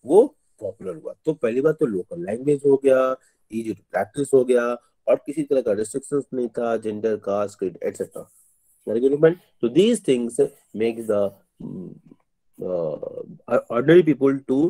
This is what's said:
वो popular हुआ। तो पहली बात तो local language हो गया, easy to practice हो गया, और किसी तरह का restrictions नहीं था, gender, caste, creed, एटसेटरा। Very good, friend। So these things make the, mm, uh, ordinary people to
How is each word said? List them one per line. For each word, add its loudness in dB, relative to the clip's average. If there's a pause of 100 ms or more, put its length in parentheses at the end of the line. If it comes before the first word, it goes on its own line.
वो 6 (360)
popular -10
हुआ। -16 (120)
तो 0
पहली -2
बात 0
तो 2
local -6
language -2
हो 6
गया, 4 (360)
easy -6
to -8 (140)
practice -2
हो 6
गया, 2 (440)
और 4 (100)
किसी -6
तरह 0
का -2
restrictions -4 (100)
नहीं -4
था, -4
gender, -4
caste, -4
creed, -6
एटसेटरा। -10 (580)
Very -2
good, 2
friend। 6 (260)
So 0
these 4
things 0 (380)
make -2
the, 0 (420)
mm, -14 (720)
uh, -6 (100)
ordinary 6
people 2 (120)
to 2 (100)